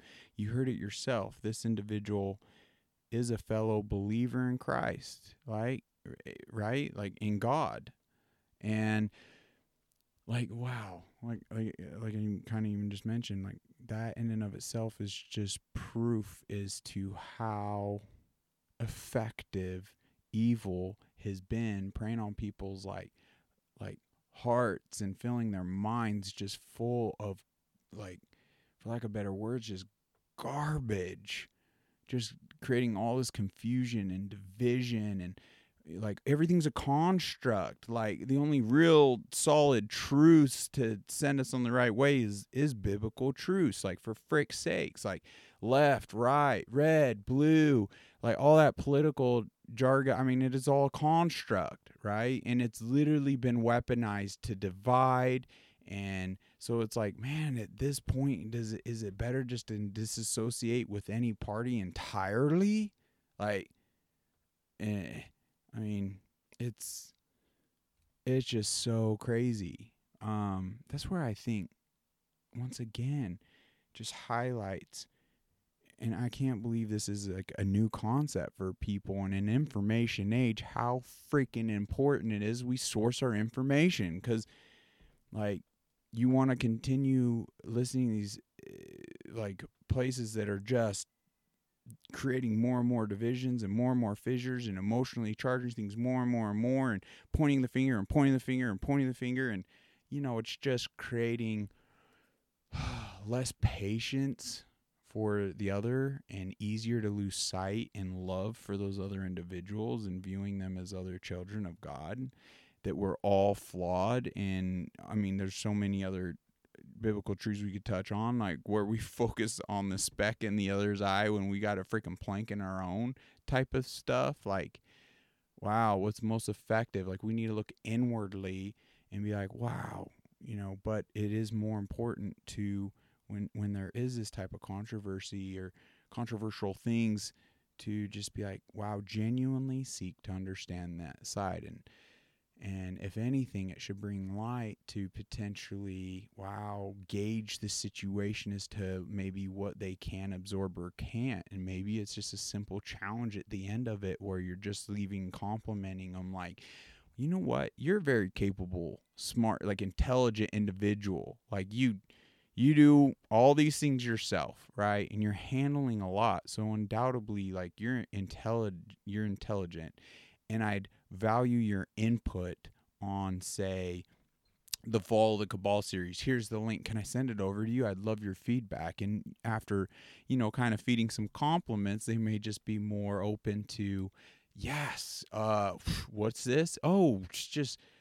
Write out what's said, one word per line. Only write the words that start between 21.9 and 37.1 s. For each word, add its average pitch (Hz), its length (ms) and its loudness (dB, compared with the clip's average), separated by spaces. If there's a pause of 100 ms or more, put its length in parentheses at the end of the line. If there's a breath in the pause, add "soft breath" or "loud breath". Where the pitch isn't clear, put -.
preying 113 260 -4
on 104 160 -4
people's, 98 520 -8
like, 95 240 -10 (720 soft breath)
like, 101 180 -10 (360)
hearts 120 640 0
and 98 180 -6
filling 120 320 -2
their 92 140 -4
minds 104 680 -2
just 98 240 -8
full 117 600 -4
of, 101 240 -6 (500)
like, 92 280 -14 (580 soft breath)
for 113 120 -10
lack 117 140 -4
of 104 80 -6
better 101 200 -2
words, 110 340 -4
just 95 200 -8 (500)
garbage, 123 1120 -4 (600)
just 120 260 -4 (280)
creating 123 340 2
all 117 200 0
this 127 140 0
confusion 113 800 -2
and 95 180 -4
division 104 920 0
and 90 200 -8 (480 loud breath)
like, 98 380 -6
everything's 160 400 4
a 147 40 0
construct. 143 1160 0